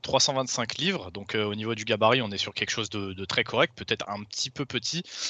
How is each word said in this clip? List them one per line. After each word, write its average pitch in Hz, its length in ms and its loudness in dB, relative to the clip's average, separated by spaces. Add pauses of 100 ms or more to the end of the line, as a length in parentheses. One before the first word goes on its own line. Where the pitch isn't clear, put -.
trois - 180 2
cent 139 140 4
vingt-cinq 127 440 -2
livres. 139 340 -2
Donc, 98 240 -6
euh, 107 100 4
au 104 80 0
niveau 107 220 -2
du 107 100 -6
gabarit, 113 380 6
on 104 80 -4
est 98 80 -4
sur - 160 -4
quelque - 160 -2
chose 107 180 -2
de, 98 240 -4
de 95 120 -6
très - 180 0
correct, 123 320 2
peut-être - 340 -4
un 104 140 -4
petit - 260 -6
peu 135 160 -6
petit, 131 380 -4 (260)